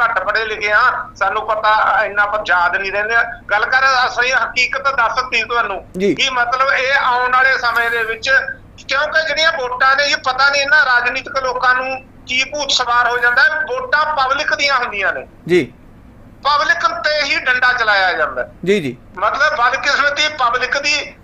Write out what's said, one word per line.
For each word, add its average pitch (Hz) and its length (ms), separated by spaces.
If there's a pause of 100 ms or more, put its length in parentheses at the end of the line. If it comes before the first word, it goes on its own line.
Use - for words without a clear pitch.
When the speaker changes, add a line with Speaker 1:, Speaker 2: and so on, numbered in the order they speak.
Speaker 1:
ਘੱਟ 339 140
ਪੜ੍ਹੇ 208 260
ਲਿਖੇ 208 280
ਹਾਂ, 233 420
ਸਾਨੂੰ 208 320
ਪਤਾ 214 580
ਇੰਨਾ 202 220
ਪ-, 208 220
ਯਾਦ 175 280
ਨਹੀਂ 196 160
ਰਹਿੰਦਾ। 208 320 (260)
ਗੱਲ 214 140
ਕਰ, 262 440
ਅਸੀਂ 247 240
ਹਕੀਕਤ 262 640
ਦੱਸਤੀ 240 460
ਤੁਹਾਨੂੰ 214 440 (120)
Speaker 2:
ਜੀ। 202 160
Speaker 1:
ਕਿ 262 160
ਮਤਲਬ 254 380
ਇਹ 269 300
ਆਉਣ 247 340
ਵਾਲੇ 262 260
ਸਮੇਂ 233 320
ਦੇ 233 120
ਵਿੱਚ, 226 280 (580)
ਕਿਉਂਕਿ 302 400
ਜਿਹੜੀਆਂ 311 240
ਵੋਟਾਂ 262 440
ਨੇ 285 120
ਜੀ, 294 60
ਪਤਾ 269 340
ਨਹੀਂ 285 140
ਇਹਨਾਂ 294 220
ਰਾਜਨੀਤਿਕ 254 540
ਲੋਕਾਂ 254 360
ਨੂੰ 262 300 (220)
ਕੀ 262 180
ਭੂਤ 285 260
ਸਵਾਰ 240 400
ਹੋ 240 80
ਜਾਂਦਾ 240 240
ਹੈ। 302 60
ਵੋਟਾਂ 294 680
ਪਬਲਿਕ 285 380
ਦੀਆਂ 285 240
ਹੁੰਦੀਆਂ 202 340
ਨੇ 131 140 (220)
Speaker 2:
ਜੀ। 165 240 (720)
Speaker 1:
ਪਬਲਿਕ 302 420
ਤੇ 302 360
ਹੀ 294 160
ਡੰਡਾ 247 340
ਚਲਾਇਆ 202 400
ਜਾਂਦਾ 143 300
ਹੈ। - 100 (120)
Speaker 2:
ਜੀ, 196 160
ਜੀ। 123 160 (200)
Speaker 1:
ਮਤਲਬ 269 400
ਬਦਕਿਸਮਤੀ 269 720
ਪਬਲਿਕ 262 500
ਦੀ, 294 460